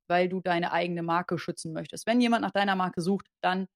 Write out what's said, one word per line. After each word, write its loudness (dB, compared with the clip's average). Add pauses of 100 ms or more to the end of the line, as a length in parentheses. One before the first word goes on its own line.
weil 4
du -4
deine 0
eigene -2
Marke -2
schützen -8
möchtest. -10
Wenn 4
jemand 4
nach -2
deiner 2
Marke -2
sucht, 0 (160)
dann 0